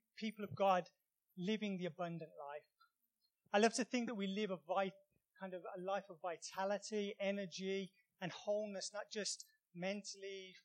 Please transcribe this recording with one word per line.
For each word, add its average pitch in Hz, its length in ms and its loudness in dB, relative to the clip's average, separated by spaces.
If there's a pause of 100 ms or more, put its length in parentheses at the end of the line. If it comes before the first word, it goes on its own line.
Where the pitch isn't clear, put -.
(160)
people 214 280 -4
of - 100 -6
God 185 360 6 (500)
living 202 400 2
the 180 80 0
abundant 165 500 -4
life. 147 240 -8 (880)
I 202 60 6
love 220 160 8
to 247 100 2
think 240 260 0
that 240 60 -2
we 196 120 0
live 190 240 0
a 175 60 -2
vit-, 185 360 2 (460)
kind 185 160 -6
of 175 60 -8 (140)
a 185 60 -6
life 190 300 0
of 165 100 -14
vitality, 196 1000 -2
energy, 196 720 -2 (300)
and 175 120 -2
wholeness, 208 600 -2
not 208 200 -4
just - 320 -2 (280)
mentally, 190 800 -4 (120)